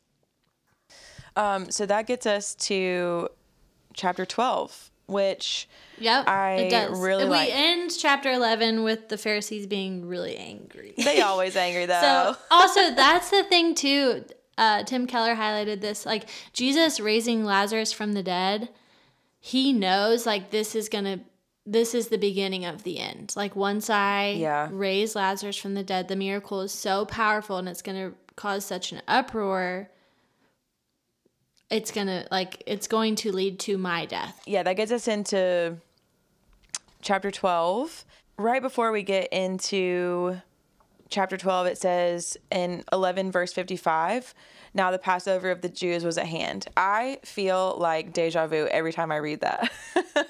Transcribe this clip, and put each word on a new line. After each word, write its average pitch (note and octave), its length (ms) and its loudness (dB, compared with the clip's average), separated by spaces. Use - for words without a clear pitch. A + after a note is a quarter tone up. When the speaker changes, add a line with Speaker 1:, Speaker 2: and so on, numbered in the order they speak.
Speaker 1:
Um, G3 360 0
so G#3 140 -2
that G#3 220 0
gets B3 180 -4
us G3+ 300 -2
to F3+ 720 -2
chapter F3+ 320 -2
twelve, G#3+ 640 -2
which - 600 -2
Speaker 2:
Yep, A3+ 280 4
Speaker 1:
I G3 260 2
Speaker 2:
it - 160 2
does. G3+ 300 2
Speaker 1:
really F#3+ 240 2
Speaker 2:
And - 80 2
we F3+ 60 4
Speaker 1:
like. - 140 2
Speaker 2:
end E4+ 460 2
chapter C#4 340 2
eleven A3+ 520 2
with A3 260 -2
the G#3+ 80 -6
Pharisees G#3 500 -4
being F#3+ 400 -6
really F3+ 300 -6
angry. - 600 -16
Speaker 1:
They B3+ 240 4
always F#3+ 340 0
angry, F3+ 280 0
Speaker 2:
<laughs> F3 40 -2
So, - 0 -
Speaker 1:
though. F3 560 4
<laughs> - 80 -2
Speaker 2:
also, F4+ 440 8
that's D4+ 340 6
the G4 140 6
thing, E4+ 320 4
too. C#4 500 2
Uh, G#3+ 260 4
Tim B3 240 -2
Keller A#3 280 2
highlighted G#3+ 460 -2
this. G#3 240 -6
Like, G#3+ 220 -2
Jesus D4+ 480 4
raising A3 460 2
Lazarus G#3 460 2
from G#3 220 -2
the G3 100 -2
dead, F#3+ 460 -2
he C4 340 0
knows, G#3 540 2
like, G3+ 240 -2
this G#3+ 240 -2
is G#3+ 140 -4
gonna, G3 300 -4
this A3+ 300 2
is A#3 140 0
the A3 80 2
beginning F#3+ 480 -2
of E3 180 -8
the E3+ 160 -6
end. - 360 -10
Like, G3+ 200 -4
once G3+ 340 -2
I G3+ 480 2
Speaker 1:
Yeah. D3+ 340 0
Speaker 2:
raise G3 440 -2
Lazarus G3 420 -2
from G3 180 -6
the G3 80 -4
dead, F#3 260 -4
the F#3+ 60 -2
miracle G3 460 -4
is F#3+ 100 -6
so G3+ 340 -2
powerful G#3+ 520 0
and F3+ 100 -6
it's F3 140 -10
gonna F#3+ 300 -8
cause G3+ 300 -6
such F#3 260 -8
an E3+ 160 -12
uproar. G3 840 -2
It's A3 220 -2
gonna, F#3+ 380 -4
like, F#3 380 -4
it's - 200 -6
going A3 300 2
to G#3+ 140 -4
lead F#3+ 300 -2
to G3+ 160 -2
my F3 280 -2
death. - 400 -8
Speaker 1:
Yeah, G3 180 0
that F#3 120 2
gets G#3+ 160 -2
us A#3+ 160 -2
into F#3 720 0
chapter G3 300 0
twelve. F#3 720 0
Right A#3 240 0
before A#3 300 0
we G#3+ 100 0
get F#3+ 320 0
into F3+ 1080 0
chapter F#3+ 260 -2
twelve, F#3 300 0
it F3+ 140 0
says F3 580 0
in F3+ 400 -2
eleven F#3+ 400 0
verse F3+ 220 -2
fifty-five, F3+ 800 -2
"Now F#3 160 2
the F#3 80 -2
Passover F#3 500 0
of F3 120 -2
the F3+ 80 -6
Jews F3 340 -2
was E3+ 160 0
at E3 80 -2
hand." E3 400 -6
I G#3+ 460 0
feel F#3 560 0
like E3 340 -2
deja E3 320 0
vu D#3 220 0
every D#3+ 260 0
time D#3+ 180 -4
I D3+ 60 -2
read D3+ 240 -6
that. - 300 -2
<laughs> F4 160 0